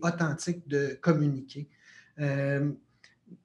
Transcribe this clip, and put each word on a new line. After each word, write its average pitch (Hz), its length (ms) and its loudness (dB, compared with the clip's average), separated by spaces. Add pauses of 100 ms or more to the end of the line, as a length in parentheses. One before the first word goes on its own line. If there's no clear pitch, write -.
authentique 170 640 -2
de 139 340 -2
communiquer. 147 680 2 (520)
Euh, 139 520 0 (720)